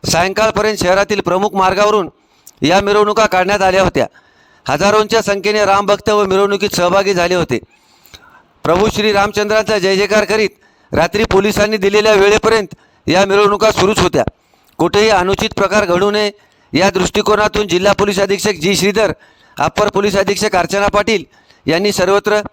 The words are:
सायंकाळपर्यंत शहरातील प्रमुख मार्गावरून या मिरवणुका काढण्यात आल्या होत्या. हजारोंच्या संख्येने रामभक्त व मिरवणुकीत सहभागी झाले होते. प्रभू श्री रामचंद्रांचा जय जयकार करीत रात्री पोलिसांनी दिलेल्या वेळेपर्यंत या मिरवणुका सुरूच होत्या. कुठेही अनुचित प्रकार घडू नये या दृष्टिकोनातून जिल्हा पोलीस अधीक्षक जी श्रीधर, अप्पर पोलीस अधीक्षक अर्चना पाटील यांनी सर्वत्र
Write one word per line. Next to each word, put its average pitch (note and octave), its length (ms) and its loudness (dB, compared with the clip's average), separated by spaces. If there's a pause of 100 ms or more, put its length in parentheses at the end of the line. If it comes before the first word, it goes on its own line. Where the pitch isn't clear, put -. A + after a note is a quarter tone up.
(120)
सायंकाळपर्यंत G#3 640 0
शहरातील G3 420 0
प्रमुख F#3 340 -2
मार्गावरून F#3+ 560 0 (520)
या F3+ 200 2
मिरवणुका G#3 440 2
काढण्यात F#3+ 360 0
आल्या F#3+ 220 2
होत्या. D3+ 240 0 (600)
हजारोंच्या G#3 540 0
संख्येने G3+ 440 -2
रामभक्त G3+ 440 0
व G#3 160 2
मिरवणुकीत G3 440 0
सहभागी F#3+ 440 0
झाले F3 220 0
होते. D3 240 -2 (1040)
प्रभू F3+ 300 2
श्री G#3+ 180 -2
रामचंद्रांचा G#3 680 0
जय F#3+ 160 0
जयकार G3+ 300 0
करीत G#3 240 -2 (440)
रात्री G3+ 300 0
पोलिसांनी G#3 540 0
दिलेल्या G#3 360 2
वेळेपर्यंत G#3 540 2 (400)
या F3+ 180 2
मिरवणुका G3+ 460 2
सुरूच F#3+ 280 0
होत्या. E3 240 0 (540)
कुठेही G#3 320 2
अनुचित F#3+ 480 0
प्रकार G3+ 280 0
घडू F3+ 260 0
नये G#3 200 -2 (420)
या F#3 160 2
दृष्टिकोनातून G#3 760 -2
जिल्हा F#3 260 0
पोलीस G3 260 -2
अधीक्षक G3 320 -2
जी F3+ 240 -2
श्रीधर, G3 360 0 (480)
अप्पर F3+ 300 -2
पोलीस G3+ 280 -2
अधीक्षक G3 380 -2
अर्चना G3 320 0
पाटील G3+ 360 0 (420)
यांनी F3+ 260 0
सर्वत्र G3+ 500 0 (120)